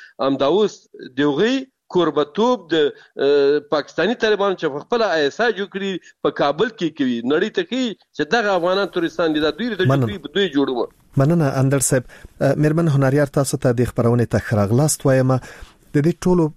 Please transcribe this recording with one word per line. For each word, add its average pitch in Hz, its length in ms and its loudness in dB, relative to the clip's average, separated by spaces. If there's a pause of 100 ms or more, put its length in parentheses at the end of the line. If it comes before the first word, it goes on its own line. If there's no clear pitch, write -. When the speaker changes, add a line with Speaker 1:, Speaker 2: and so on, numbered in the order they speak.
(220)
Speaker 1:
همدا 139 240 0
اوس 190 440 0 (280)
د 139 40 0
هغوی 214 440 0 (220)
کوربه‌توب 180 720 0 (120)
د، 165 40 0
اه، 143 840 2 (120)
پاکستاني 165 420 -2
طالبانو 202 400 0
چې 175 120 -6
په 143 140 -4
خپله 233 260 -2
آی 160 220 0
اس 139 140 -4
آی 240 100 0
جوړ 190 260 -8
کړي، 196 200 -6 (260)
په 156 60 2
کابل 151 380 -2
کې 180 300 -6
کوي. 123 240 -2
نړۍ 156 280 -2
ته 196 120 -4
ښیي 240 320 -4
چې - 380 -10
دغه 208 240 0
افغانان 185 320 0
ترورستان 165 460 -4
دي. 151 60 -2
دا 151 100 0
دوی 220 260 -6
د 180 140 0
Speaker 2:
مننه. 135 160 2
Speaker 1:
دوی، 104 120 -6
دوی 190 320 -4
جوړوه. 135 500 -2 (180)
Speaker 2:
مننه، 151 280 2 (140)
اندر 135 200 2
صاحب. 127 240 0 (380)
اه، 139 160 2
میرمن 156 300 2
هنریار، 139 380 2
تاسو 139 320 -2
ته 127 140 0
د 120 120 0
خپرونې 117 420 2
ته - 120 -2
ښه - 180 -2
راغلاست 117 500 0
وایم. 131 320 2 (580)
د - 20 4
دې 151 140 2
ټولو 175 460 0